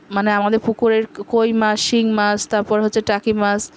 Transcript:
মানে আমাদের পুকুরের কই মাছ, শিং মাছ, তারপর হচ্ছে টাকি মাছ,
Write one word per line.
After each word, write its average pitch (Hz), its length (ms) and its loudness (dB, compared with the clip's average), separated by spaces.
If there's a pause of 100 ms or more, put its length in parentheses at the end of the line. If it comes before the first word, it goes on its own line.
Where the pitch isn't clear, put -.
(100)
মানে 202 220 0
আমাদের 208 280 2
পুকুরের 220 460 0
কই 226 460 -2
মাছ, 214 280 0
শিং 226 320 0
মাছ, 208 360 0
তারপর 208 340 0
হচ্ছে 214 180 0
টাকি 214 320 -2
মাছ, 208 440 -2